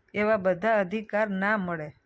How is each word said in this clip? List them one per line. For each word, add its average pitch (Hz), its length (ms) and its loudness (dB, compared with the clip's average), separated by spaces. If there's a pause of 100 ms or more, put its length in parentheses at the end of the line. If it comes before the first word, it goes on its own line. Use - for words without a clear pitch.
(140)
એવા 208 220 2
બધા 190 440 2
અધિકાર 214 480 -2
ના 202 280 0
મળે. 170 360 -4 (140)